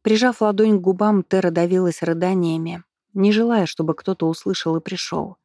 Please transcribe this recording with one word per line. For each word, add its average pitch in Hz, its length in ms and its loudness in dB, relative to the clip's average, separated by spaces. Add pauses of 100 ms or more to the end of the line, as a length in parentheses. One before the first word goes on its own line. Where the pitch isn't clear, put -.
Прижав 226 400 2
ладонь 214 380 2
к - 20 -2
губам, 190 420 2
Тера 185 280 0
давилась 175 520 0
рыданиями, 170 800 -2 (300)
не 196 180 2
желая, 220 340 2
чтобы 160 280 -4
кто-то 175 340 -4
услышал 165 480 -4
и 165 60 -4
пришёл. 175 640 -8